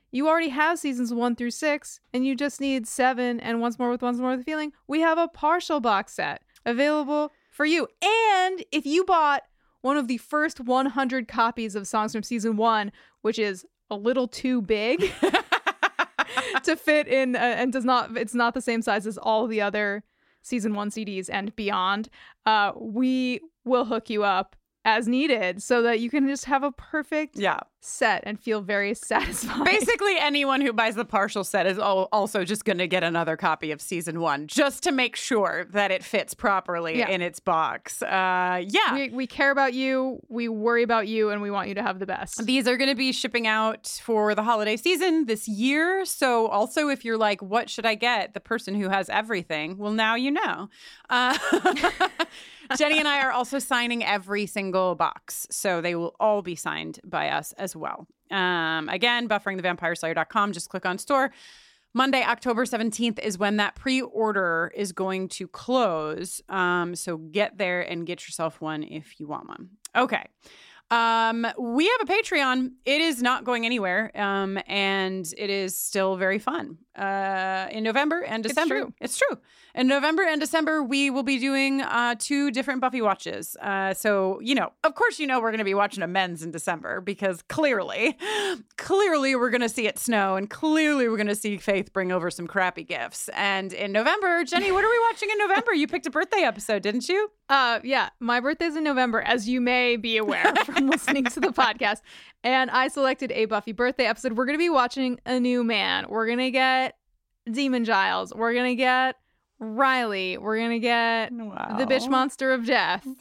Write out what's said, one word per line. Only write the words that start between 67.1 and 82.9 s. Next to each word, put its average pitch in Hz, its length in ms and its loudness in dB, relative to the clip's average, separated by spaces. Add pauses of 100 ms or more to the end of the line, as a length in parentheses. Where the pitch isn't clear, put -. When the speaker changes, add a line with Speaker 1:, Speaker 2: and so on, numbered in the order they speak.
Speaker 2:
get 160 400 -4
there 180 240 -2
and 170 240 -6
get 170 220 -10
yourself 160 320 -6
one 156 240 -6
if - 360 -14
you - 80 -12
want 147 200 -10
one. - 220 -16 (260)
Okay. 240 300 0 (640)
Um, 226 540 2 (120)
we 247 280 0
have 453 240 2
a - 20 2
Patreon. 269 600 0 (140)
It 285 160 2
is 311 200 0
not 247 220 0
going 233 220 -2
anywhere. 214 500 0
Um, 196 420 -2 (100)
and 190 580 -2 (120)
it 202 120 -4
is 196 280 -2
still 190 400 0
very 190 220 2
fun. 247 380 -6 (200)
Uh, 190 720 -2
in 220 120 -6
November 294 380 0
and 226 220 -6
Speaker 1:
It's 220 120 -2
Speaker 2:
December. 330 260 0
Speaker 1:
true. - 180 -8
Speaker 2:
It's - 200 -6
true. 539 180 2 (380)
In 254 120 0
November 294 360 2
and 311 180 0
December, 311 400 0
we 277 300 2
will 262 100 0
be 269 160 0
doing, 269 440 0
uh, 240 360 0
two 285 320 0
different 262 320 -2
Buffy 254 220 -2